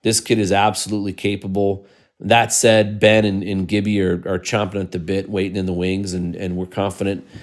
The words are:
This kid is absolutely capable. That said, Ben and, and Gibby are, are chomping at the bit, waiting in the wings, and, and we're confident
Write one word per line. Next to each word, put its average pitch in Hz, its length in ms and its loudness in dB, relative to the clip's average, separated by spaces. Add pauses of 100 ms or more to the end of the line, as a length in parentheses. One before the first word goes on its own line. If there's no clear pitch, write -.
This 113 180 0
kid 113 180 0
is 98 140 0
absolutely 101 600 0
capable. 98 720 -2 (360)
That 110 320 2
said, 107 460 4
Ben 107 260 6
and, 98 180 0
and 95 240 -4
Gibby 104 340 0
are, 90 240 0
are 92 140 -4
chomping 101 400 -4
at 90 140 -6
the 92 60 -6
bit, 95 300 -4
waiting 98 280 -4
in 95 80 -2
the 92 80 -2
wings, 92 400 -2
and, 90 220 -4
and 90 200 -6
we're 90 100 -4
confident 98 600 -4 (160)